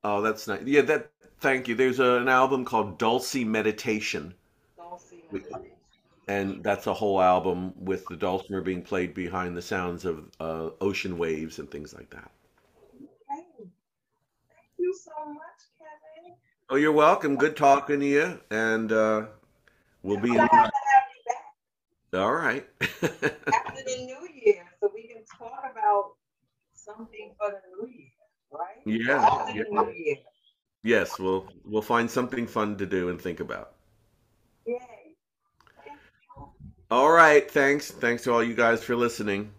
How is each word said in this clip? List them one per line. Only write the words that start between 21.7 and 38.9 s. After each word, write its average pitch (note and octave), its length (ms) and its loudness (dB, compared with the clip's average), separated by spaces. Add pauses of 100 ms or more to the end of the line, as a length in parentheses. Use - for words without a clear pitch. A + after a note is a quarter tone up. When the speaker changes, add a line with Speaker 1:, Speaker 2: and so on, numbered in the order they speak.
Speaker 2:
back. - 20 2
Speaker 1:
All A2+ 120 2
right. C#3+ 400 -2
<laughs> - 60 -12 (720)
Speaker 2:
After - 320 -6
the B4+ 180 -8
new B4+ 240 -16 (160)
year, F#3 200 4 (160)
so G3+ 140 2
we A3+ 140 -16
can A3+ 160 -20
talk B3 480 -16
about G#3 400 0 (600)
something G#3+ 640 -18
for G#3 140 -2
the F#3 340 -14
new B3+ 40 -16
year, C#3 200 -20 (420)
right? E3 320 -12
Speaker 1:
Yeah, A2+ 400 0
Speaker 2:
After - 300 2
the G#2 40 -6 (120)
Speaker 1:
yeah. G3+ 120 0
Speaker 2:
new - 120 -2
year. A3 220 -4 (680)
Speaker 1:
Yes, G#2+ 360 2
we'll, F#2 280 -2 (180)
we'll G#2+ 160 -2
find A#2 300 0
something B2 360 -4
fun G#2 300 -4
to G2 100 -4
do F2+ 220 -2
and F2+ 100 -6
think F2 220 -8
about. - 320 -10 (920)
Speaker 2:
Yay. A#3+ 100 -6 (1080)
Thank C#4+ 140 -20 (380)
you. - 120 -20 (420)
Speaker 1:
All C3 200 4
right. D#3 400 8
Thanks. C#3+ 400 2
Thanks A#2+ 340 -2
to B2 80 0
all A#2 100 2
you A#2 120 -2
guys A#2 280 2
for A#2+ 140 -2